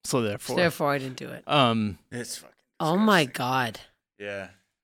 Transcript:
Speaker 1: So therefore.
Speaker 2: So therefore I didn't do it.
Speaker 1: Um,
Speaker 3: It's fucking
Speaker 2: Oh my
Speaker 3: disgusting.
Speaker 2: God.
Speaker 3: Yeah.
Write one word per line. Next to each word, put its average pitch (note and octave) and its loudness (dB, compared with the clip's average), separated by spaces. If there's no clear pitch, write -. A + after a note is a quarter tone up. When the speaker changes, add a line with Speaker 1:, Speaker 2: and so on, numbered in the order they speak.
Speaker 1:
So B2+ 0
therefore. G#2+ -4
Speaker 2:
So F3+ 2
therefore D#3 0
I C#3+ -2
didn't C3 -8
do C3 -12
it. - -14
Speaker 1:
Um, A2+ 2
Speaker 3:
It's - -10
fucking - -20
Speaker 2:
Oh E3 2
my G3+ 6
Speaker 3:
disgusting. B2+ -12
Speaker 2:
God. B2 -2
Speaker 3:
Yeah. G2+ -10